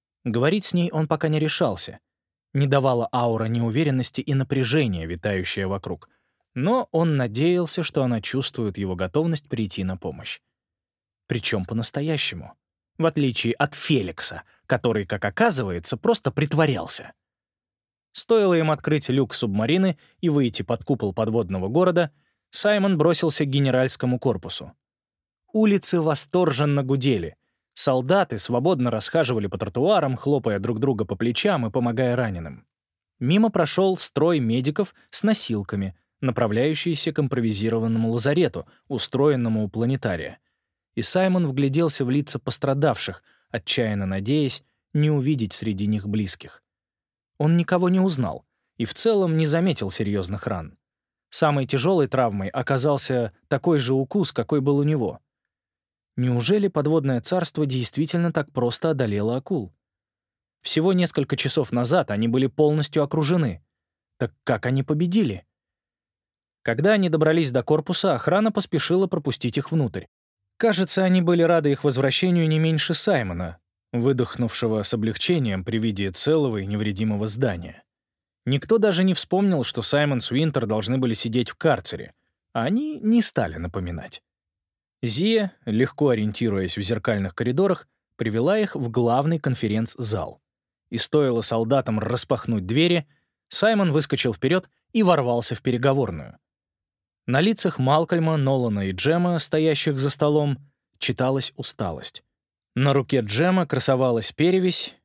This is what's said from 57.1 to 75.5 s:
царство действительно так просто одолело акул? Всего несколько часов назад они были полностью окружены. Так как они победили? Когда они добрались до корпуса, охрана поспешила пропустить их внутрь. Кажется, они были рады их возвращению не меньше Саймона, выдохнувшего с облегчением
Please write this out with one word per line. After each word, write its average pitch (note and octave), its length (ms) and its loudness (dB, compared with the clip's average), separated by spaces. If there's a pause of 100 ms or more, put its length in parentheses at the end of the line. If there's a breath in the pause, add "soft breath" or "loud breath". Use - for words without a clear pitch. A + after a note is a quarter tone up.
царство F3 440 -2
действительно D#3 680 -2
так D3 180 -4
просто B2 380 -2
одолело A2+ 480 0
акул? A#2+ 360 -6 (880)
Всего F3 320 2
несколько D#3+ 440 0
часов - 340 0
назад B2 400 0
они G#2+ 160 0
были C3 200 2
полностью D3+ 540 2
окружены. D3 640 0 (540)
Так - 160 -4 (100)
как A#2 220 0
они C3+ 180 0
победили? D#3 600 0 (1200)
Когда C#3+ 300 2
они F#3+ 160 2
добрались D#3 420 4
до B2 120 2
корпуса, D#3 500 0
охрана G3+ 380 2
поспешила F#3 560 0
пропустить C#3+ 500 -4
их - 140 -4
внутрь. C#3 340 -2 (520)
Кажется, F#3+ 460 2
они F#3 180 4
были F3 200 4
рады D#3+ 300 4
их C#3 120 -2
возвращению D3+ 640 2
не D#3 120 2
меньше D#3+ 340 0
Саймона, F#2 640 -2 (340)
выдохнувшего A#2+ 920 -2
с - 100 -2
облегчением A2 720 -2